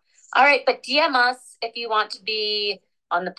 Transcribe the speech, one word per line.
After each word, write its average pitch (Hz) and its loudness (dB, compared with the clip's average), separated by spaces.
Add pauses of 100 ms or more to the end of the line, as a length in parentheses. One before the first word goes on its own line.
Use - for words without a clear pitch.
(340)
All 254 6
right, 285 4
but 254 -2
D 262 -2
M 311 0
us 247 0
if 233 -10
you 233 -8
want 214 -2
to - -18
be 208 -4 (300)
on 175 -2
the 180 -8